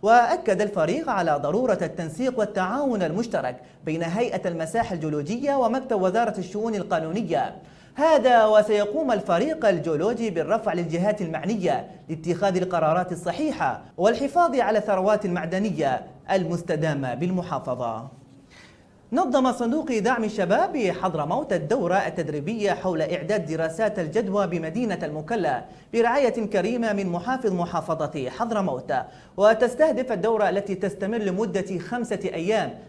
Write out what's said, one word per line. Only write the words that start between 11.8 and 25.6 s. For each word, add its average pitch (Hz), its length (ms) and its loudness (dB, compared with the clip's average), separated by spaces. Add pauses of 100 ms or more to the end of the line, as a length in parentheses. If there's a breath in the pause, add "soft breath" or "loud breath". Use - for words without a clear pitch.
لاتخاذ 175 480 0
القرارات 180 540 0
الصحيحة 170 720 -2 (160 loud breath)
والحفاظ 269 640 2
على 220 180 2
الثروات 208 480 2
المعدنية 165 760 -2 (300)
المستدامة 160 800 0
بالمحافظة. 127 920 -4 (1080 soft breath)
نظم 262 380 2
صندوق 247 480 0
دعم 226 240 0
الشباب 214 540 0 (240)
حضرموت 180 520 -2
الدورة 175 420 0
التدريبية 170 760 -2
حول 175 300 -2
إعداد 175 440 -2
دراسات 165 540 -2
الجدوى 190 480 0
بمدينة 170 560 -2
المكلا 156 600 -2 (300 loud breath)